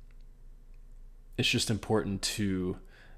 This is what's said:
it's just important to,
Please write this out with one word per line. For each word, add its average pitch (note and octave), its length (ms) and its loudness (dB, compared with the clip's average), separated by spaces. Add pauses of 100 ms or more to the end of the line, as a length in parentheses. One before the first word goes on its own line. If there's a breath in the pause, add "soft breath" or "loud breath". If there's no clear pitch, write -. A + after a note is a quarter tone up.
(1400)
it's - 100 6
just - 220 4
important G2+ 540 2
to, F#2 540 2 (400 loud breath)